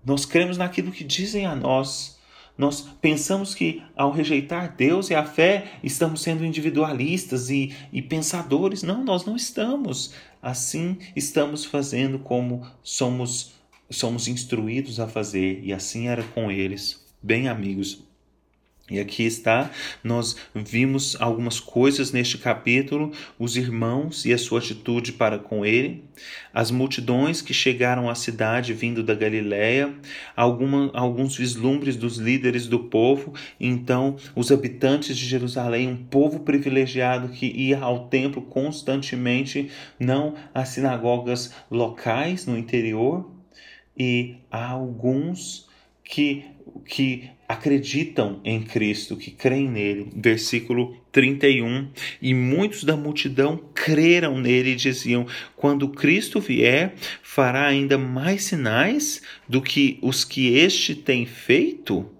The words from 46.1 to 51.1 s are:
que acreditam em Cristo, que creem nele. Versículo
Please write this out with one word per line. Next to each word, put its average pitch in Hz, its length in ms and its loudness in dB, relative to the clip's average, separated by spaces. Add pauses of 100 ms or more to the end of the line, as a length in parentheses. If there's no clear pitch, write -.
que 127 440 -2 (180)
acreditam 131 960 0
em 110 180 -2
Cristo, 107 540 -2
que - 160 -14
creem 135 380 2
nele. 101 460 -2
Versículo 117 840 0 (140)